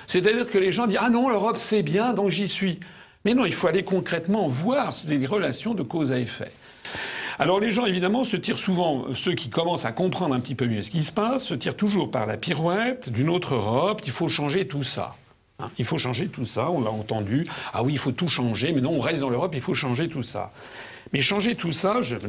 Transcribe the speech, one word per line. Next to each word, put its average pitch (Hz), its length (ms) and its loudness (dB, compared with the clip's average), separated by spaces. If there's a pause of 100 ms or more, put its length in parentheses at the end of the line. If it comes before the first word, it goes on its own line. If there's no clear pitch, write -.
C'est-à-dire 220 440 2
que 208 60 2
les 190 160 4
gens 233 140 2
disent : « 202 160 2
Ah 247 80 4
non, 240 180 4
l'Europe 220 300 2
c'est 214 240 2
bien, 202 320 2
donc 196 160 2
j'y 180 180 0
suis. » 185 320 0 (440)
Mais 226 100 4
non, 247 100 6
il 165 80 2
faut 175 160 2
aller 185 140 4
concrètement 185 680 0
voir 202 440 0 (140)
les 139 200 2
relations 190 480 0
de 180 80 -2
cause 143 280 0
à 127 80 2
effet. - 320 -6 (880)
Alors 180 220 4
les 226 100 0
gens, 226 160 2
évidemment, 196 380 2
se - 120 0
tirent - 220 -2
souvent, 170 560 0
ceux 175 180 -2
qui 143 160 -4
commencent 165 360 0
à 113 80 -2
comprendre 175 420 0
un 123 60 0
petit 127 140 -6
peu 120 120 0
mieux 107 160 0
ce - 80 -6
qui 156 140 0
se - 80 -6
passe, 247 320 0
se 175 100 -4
tirent - 220 -4
toujours 202 340 2
par 113 160 0
la 107 100 -2
pirouette 175 760 -2
d'une 123 200 2
autre 180 240 0
Europe, 127 460 2
qu'il 139 120 -6
faut 165 160 0
changer 143 380 0
tout 139 160 -4
ça. - 320 -2 (440)
Hein, 92 200 -8
il 120 60 0
faut - 140 -2
changer 127 300 -2
tout - 160 -6
ça, 131 260 -2
on 170 100 0
l'a 110 100 0
entendu. 110 560 -2 (260)
Ah 107 100 -2
oui, 139 100 2
il 139 60 0
faut 135 140 0
tout 175 160 -2
changer, 123 440 0
mais 139 80 2
non, 143 120 2
on 147 80 2
reste 147 200 0
dans 135 100 0
l'Europe, 156 240 0
il 131 60 -2
faut 170 140 -2
changer 135 340 0
tout 135 140 -6
ça. 98 280 -6 (600)
Mais 139 80 2
changer 208 340 2
tout 165 180 -4
ça, 214 300 2
je, 120 140 -2 (120)